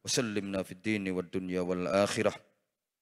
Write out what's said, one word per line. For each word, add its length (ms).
وسلمنا 580
في 100
الدين 380
والدنيا 500
والآخرة. 720